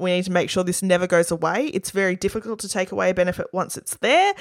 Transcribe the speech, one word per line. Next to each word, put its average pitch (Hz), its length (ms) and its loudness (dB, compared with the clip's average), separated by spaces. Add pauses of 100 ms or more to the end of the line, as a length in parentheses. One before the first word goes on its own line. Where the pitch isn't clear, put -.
we 180 120 0
need 180 120 0
to 185 80 -6
make 175 160 2
sure 185 160 0
this 180 180 -2
never 180 240 2
goes 170 240 4
away. 170 440 0
It's - 160 -4
very 190 260 0
difficult 220 440 -4
to 202 80 -10
take 190 240 -4
away 185 180 2
a 185 40 0
benefit 180 380 0
once 180 240 -4
it's - 200 -12
there. 359 440 4